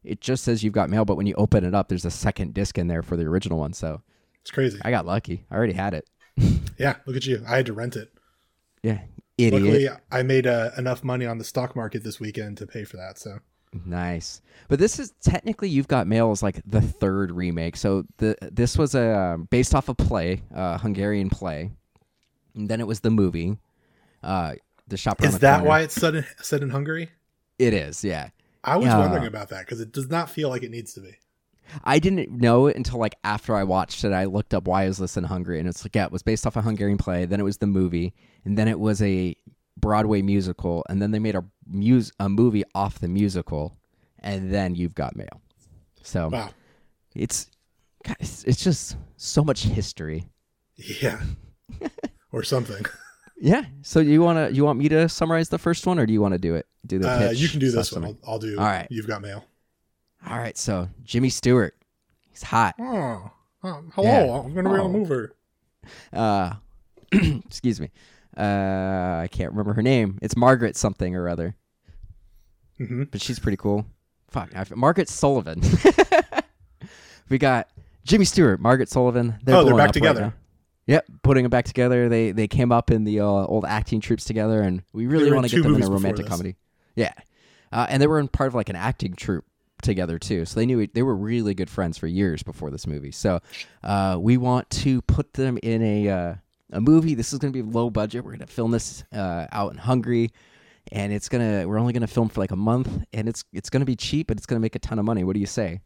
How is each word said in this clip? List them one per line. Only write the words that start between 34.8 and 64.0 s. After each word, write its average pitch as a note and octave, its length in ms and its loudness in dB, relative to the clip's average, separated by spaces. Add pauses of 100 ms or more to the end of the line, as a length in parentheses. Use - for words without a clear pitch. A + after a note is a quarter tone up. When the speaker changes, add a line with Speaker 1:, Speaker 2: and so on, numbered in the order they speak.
Speaker 1:
is F#2+ 120 -2
this F#2 180 -6
in F#2 60 -2
Hungary?" F2 380 -4
And F2+ 80 -4
it's - 160 -8
like, G2+ 100 -14
yeah, G#2 100 2
it - 60 -6
was F2+ 140 -8
based A2 200 -2
off A#2 120 -2
a G#2+ 60 -2
Hungarian G2+ 360 0
play. F2+ 280 -2
Then G2 120 -2
it G2+ 60 -2
was G2+ 140 -4
the G#2 100 0
movie, F#2 440 0 (320)
and G2+ 140 0
then G#2+ 80 2
it G#2 140 0
was G#2+ 200 0
a F#2 360 0 (400)
Broadway G#2+ 440 2
musical, F#2 680 0
and F#2+ 120 -2
then G#2 120 0
they G#2+ 80 -2
made G#2+ 160 -2
a F2+ 80 -4 (240)
mus-, A2 500 2
a G2 100 -2
movie G#2+ 360 2 (100)
off G2 240 -2
the - 80 -6
musical, F2+ 720 -2 (400)
and F#2+ 340 -6
then F#2+ 220 0
You've F2 220 -4
Got C2 180 -6
Mail. G1+ 260 -14 (600)
So E2 280 -4
Speaker 2:
Wow. A2 200 -6 (640)
Speaker 1:
it's, - 320 -6 (560)
God, - 160 -8
it's, - 240 -10
it's - 220 0
just - 320 -2 (200)
so - 280 0
much C#3+ 180 -2
history. D#2+ 640 -4 (500)
Speaker 2:
Yeah. - 460 -6 (580)
Speaker 1:
<laughs> - 520 -14
Speaker 2:
Or A2+ 100 -4
something. A2 420 -4 (560)
Speaker 1:
Yeah. G3 240 4 (180)
So - 180 2
you D3+ 220 6
wanna, E3 280 2
you C3+ 140 2
want C#3+ 160 2
me D3+ 80 2
to D#3+ 200 4
summarize E3 420 0
the - 80 -2
first - 280 -2
one, F3+ 140 2
or A2 60 4
do A2 60 2
you G#2 80 4
wanna F#2+ 180 2
do E2+ 180 -2
it? D2+ 100 -6 (180)
Do F#2+ 140 -4
the F2+ 100 0
Speaker 2:
Uh, A#2+ 100 2 (100)
Speaker 1:
pitch A#2 100 0
Speaker 2:
you D#3 100 0
can D3+ 120 -4
do C3 100 2
this A2+ 200 -2
Speaker 1:
summary? F2 200 -8
Speaker 2:
one. A2+ 140 -16
I'll, A2 80 -10
I'll A2+ 80 -6
do G#2+ 180 -8
Speaker 1:
All G2 60 -2
right. F#2+ 260 -2
Speaker 2:
You've A2 160 -8
Got G#2+ 160 -6
Mail. G2+ 220 -12 (840)
Speaker 1:
All A#2 100 -8
right. A#2 200 -8
So F#2+ 320 -4 (120)
Jimmy B2 280 0
Stewart, B2 440 2 (540)
he's - 140 -20
hot. - 360 2
Speaker 2:
Oh, C#3+ 520 -6 (340)
oh, E3+ 200 -10 (100)
hello. G3 120 2